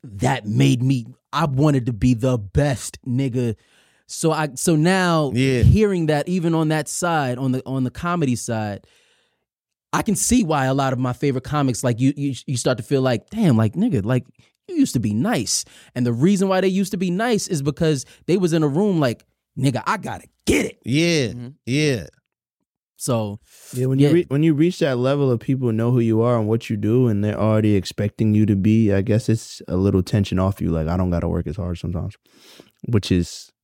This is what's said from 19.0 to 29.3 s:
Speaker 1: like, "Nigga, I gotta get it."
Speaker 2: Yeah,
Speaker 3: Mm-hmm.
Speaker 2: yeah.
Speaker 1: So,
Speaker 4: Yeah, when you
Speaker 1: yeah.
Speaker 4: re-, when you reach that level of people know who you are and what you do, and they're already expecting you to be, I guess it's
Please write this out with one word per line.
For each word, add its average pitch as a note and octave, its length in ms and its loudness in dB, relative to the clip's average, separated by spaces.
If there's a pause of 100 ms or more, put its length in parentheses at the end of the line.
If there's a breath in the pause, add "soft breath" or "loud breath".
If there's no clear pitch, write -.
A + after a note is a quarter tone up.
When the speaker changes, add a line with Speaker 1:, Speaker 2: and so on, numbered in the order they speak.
Speaker 1:
like, A#2+ 240 -2 (340)
"Nigga, B2+ 260 0
I G#3 120 -2
gotta A#2 300 -12 (180)
get - 200 2
it." - 200 -12
Speaker 2:
Yeah, D3+ 420 0
Speaker 3:
Mm-hmm. A#2+ 200 -10 (180)
Speaker 2:
yeah. C3 420 -2 (880)
Speaker 1:
So, G#2+ 440 -4 (340 loud breath)
Speaker 4:
Yeah, B2+ 140 -2
when C3+ 120 0
you C#3+ 80 6
Speaker 1:
yeah. D3 60 4
Speaker 4:
re-, F3 160 4
when C#3+ 140 0
you E3 100 4
reach E3 260 2
that C3+ 180 0
level C3+ 340 2
of A#2 80 0
people C3 340 -2
know A2+ 180 0
who B2+ 80 2
you A2+ 220 2
are A#2+ 160 2
and G#2+ 100 0
what A2+ 220 0
you A2+ 80 -2
do, A2+ 300 2
and G#2 160 2
they're G#2 160 0
already G#2+ 360 4
expecting G#2 600 0
you G#2+ 100 4
to G#2 100 4
be, G#2+ 380 4
I G2 80 2
guess G#2 260 0
it's - 400 -4